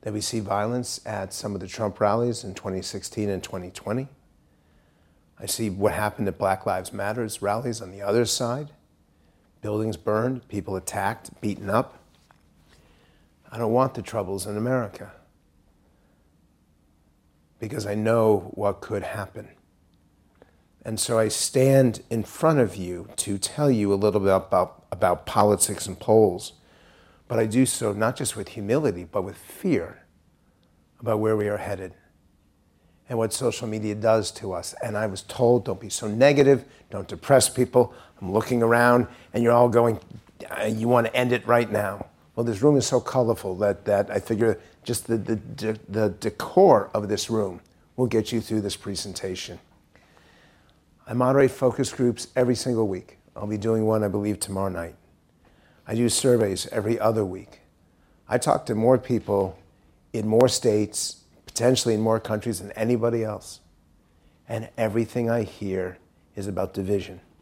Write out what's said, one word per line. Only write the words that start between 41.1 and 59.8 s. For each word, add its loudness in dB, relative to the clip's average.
end 2
it -2
right 4
now." -2
Well, -2
this -2
room 6
is 2
so 2
colorful 0
that, 0
that 0
I -2
figure 0
just -6
the, 0
the, -2
the, -6
the 0
decor 2
of -2
this -2
room -4
will 0
get 0
you 0
through -4
this -6
presentation. -10
I -10
moderate 4
focus 0
groups -2
every 4
single 0
week. -8
I'll -8
be -4
doing 0
one, 2
I 0
believe, -2
tomorrow -4
night. -10
I -4
do 2
surveys 2
every -2
other 2
week. -12
I 0
talk 0
to -2
more 4
people -2